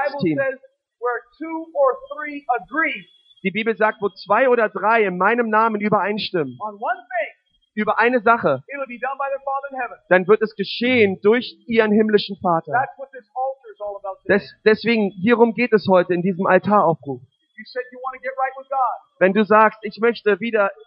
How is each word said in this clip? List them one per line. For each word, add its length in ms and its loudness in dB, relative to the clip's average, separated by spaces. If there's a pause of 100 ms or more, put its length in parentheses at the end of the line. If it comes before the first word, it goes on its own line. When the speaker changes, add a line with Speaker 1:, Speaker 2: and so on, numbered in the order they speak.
Speaker 1:
Gebetsteam. 340 -2
Speaker 2:
says, 220 -4 (400)
"Where 220 -4 (160)
two 340 -10
or 240 2 (160)
three 320 -12 (160)
agree 460 -4 (360)
Speaker 1:
Die 100 -2
Bibel 260 -4
sagt, 240 0
wo 80 -2
zwei 400 0
oder 180 4
drei 380 0
in 120 -2
meinem 320 2
Namen 300 2
übereinstimmen. 800 -2
Speaker 2:
on 160 -10
one 240 -6
thing, 340 -8 (420)
Speaker 1:
Über 240 -2
eine 200 2
Sache. 480 2
Speaker 2:
it'll 180 -10
be 140 -14
done 180 -6
by 140 -6
the 140 -6
Father 260 -6
in 80 -10
heaven." 180 -10 (120)
Speaker 1:
Dann 180 4
wird 140 4
es 160 -4
geschehen 640 0
durch 340 2 (120)
ihren 260 2
himmlischen 480 2
Vater. 320 -2
Speaker 2:
That's 260 -4
what 140 -16
this 100 -18 (100)
altar 400 -8
is 60 -20
all 160 -10
about 280 -12
today. 160 0
Speaker 1:
Des-, 160 -12 (100)
deswegen, 460 2
hierum 420 2
geht 180 -2
es 160 2
heute 260 4
in 80 0
diesem 260 -2
Altaraufruf. 720 2 (340)
Speaker 2:
You 100 -20
said 260 -10
you 80 -20
wanna 220 -12
get 180 -8
right 180 -4
with 120 -18
God. 260 -2 (240)
Speaker 1:
Wenn 140 4
du 100 2
sagst, 380 4
"Ich 180 -10
möchte 400 0
wieder 320 0 (160)